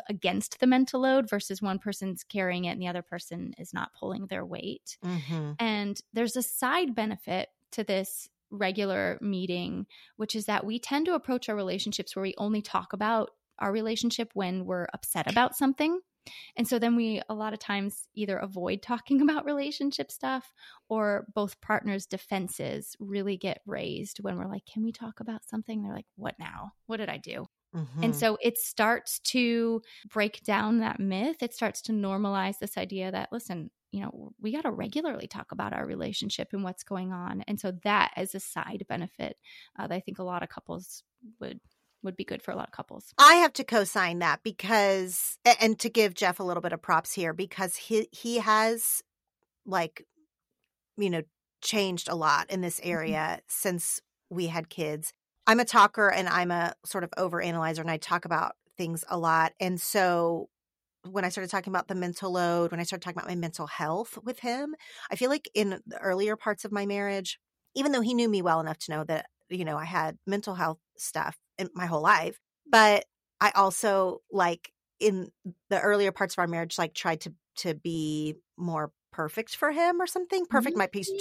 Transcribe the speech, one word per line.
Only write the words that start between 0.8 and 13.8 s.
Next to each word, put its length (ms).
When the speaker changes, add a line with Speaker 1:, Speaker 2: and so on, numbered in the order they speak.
Speaker 1:
load 280
versus 320
one 180
person's 460
carrying 400
it 60
and 100
the 60
other 160
person 540
is 160
not 240
pulling 300
their 160
weight. 600
Speaker 2:
Mm-hmm. 540
Speaker 1:
And 380
there's 240
a 60
side 540
benefit 540
to 120
this 420
regular 720
meeting, 640
which 180
is 120
that 180
we 140
tend 260
to 80
approach 340
our 80
relationships 580
where 100
we 140
only 240
talk 300
about 380
our 120
relationship 600